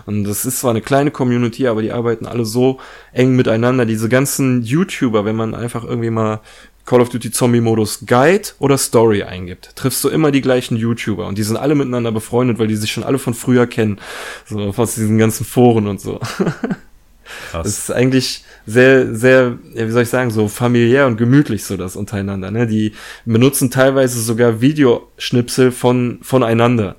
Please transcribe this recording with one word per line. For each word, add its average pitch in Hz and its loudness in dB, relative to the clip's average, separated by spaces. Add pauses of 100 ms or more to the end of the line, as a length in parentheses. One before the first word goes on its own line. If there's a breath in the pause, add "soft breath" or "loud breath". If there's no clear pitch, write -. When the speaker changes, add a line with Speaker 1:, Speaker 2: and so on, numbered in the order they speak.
Speaker 1:
Und 104 -4
das 104 -6
ist 127 -6
zwar 131 0
eine 110 0
kleine 139 2
Community, 123 -2
aber 110 0
die 110 -4
arbeiten 117 -4
alle 117 -4
so 123 0 (320 loud breath)
eng 127 2
miteinander. 123 2
Diese 110 -2
ganzen 131 0
YouTuber, 117 0
wenn 110 -2
man 110 -4
einfach 117 -8
irgendwie 117 -4
mal 110 -2 (440 loud breath)
Call 123 4
of 120 2
Duty 117 -8
Zombie 120 2
Modus 113 0
Guide 151 2 (100)
oder 135 2
Story 113 2
eingibt, 90 -12
triffst - -4
du 139 2
immer 151 2
die 139 2
gleichen 127 0
YouTuber 110 -4
und 95 -6
die 110 -2
sind 107 -2
alle 147 0
miteinander 123 -2
befreundet, 117 -2
weil 110 0
die 110 0
sich 107 -4
schon 117 -8
alle 135 -2
von 127 -4
früher 123 2
kennen, 110 -2 (500 loud breath)
so 107 -8 (180)
aus 113 -2
diesen 110 0
ganzen 113 2
Foren 117 4
und 98 -6
so. 98 -10
<laughs> - -8 (1200 loud breath)
Speaker 2:
Krass. 85 -8
Speaker 1:
Das 104 -6
ist - -8
eigentlich 127 0 (240 loud breath)
sehr, 123 4
sehr, 123 4 (160)
ja, 113 -4
wie 110 -4
soll 120 2
ich 117 -4
sagen, 127 0
so 110 0
familiär 120 2
und 117 0
gemütlich 117 2
so 101 -6
das 90 -10
untereinander, 98 -6
ne? 117 -2
Die 107 -2 (320 loud breath)
benutzen 123 2
teilweise 131 2
sogar 113 0
Videoschnipsel 127 2
von, 123 0
voneinander 117 0